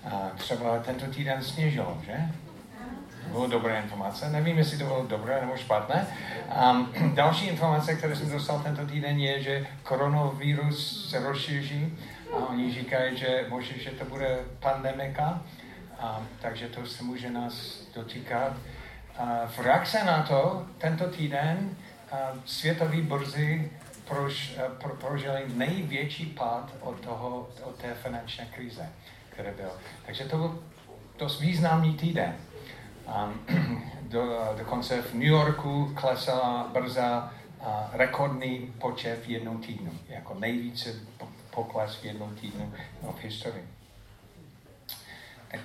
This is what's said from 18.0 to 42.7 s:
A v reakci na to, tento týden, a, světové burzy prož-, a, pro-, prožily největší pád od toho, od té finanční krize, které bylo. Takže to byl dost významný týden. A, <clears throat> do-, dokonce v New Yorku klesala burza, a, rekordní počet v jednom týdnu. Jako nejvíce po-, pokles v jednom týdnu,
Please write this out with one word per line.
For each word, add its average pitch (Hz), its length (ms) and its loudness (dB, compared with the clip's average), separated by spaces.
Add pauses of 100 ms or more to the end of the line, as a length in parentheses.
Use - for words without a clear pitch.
A 120 280 0
v 113 120 -8
reakci 156 460 6
na 160 180 6
to, 151 440 4 (120)
tento 165 320 2
týden, 160 680 0 (360)
a, 139 40 -4 (280)
světové 160 580 2
burzy 147 680 0 (340)
prož-, 139 540 -4
a, 131 100 0
pro-, 139 260 -6
prožily 135 480 -2 (120)
největší 147 720 0
pád 120 540 -2
od 120 200 -6
toho, 120 480 -6 (140)
od 123 120 -10
té 120 200 -8
finanční 117 520 -8
krize, 120 420 -10 (400)
které 101 240 -8
bylo. 95 200 -8 (340)
Takže 131 180 -8
to 156 120 -2
byl 160 260 0 (560)
dost 143 220 -2
významný 160 540 6
týden. 151 420 0 (720)
A, 104 260 -2 (360)
<clears throat> - 340 -6
do-, 113 560 0
dokonce 120 440 -2
v - 120 -8
New 131 140 6
Yorku 147 680 6
klesala 123 760 2
burza, 123 600 2 (280)
a, 107 320 -2
rekordní 127 840 0
počet 117 460 -4
v - 40 -8
jednom 113 320 -4
týdnu. 101 320 -8 (160)
Jako 104 260 -10
nejvíce 120 600 -4 (220)
po-, - 120 -12 (220)
pokles 110 460 -2
v - 80 -14
jednom 104 300 -8
týdnu, 104 380 -8 (300)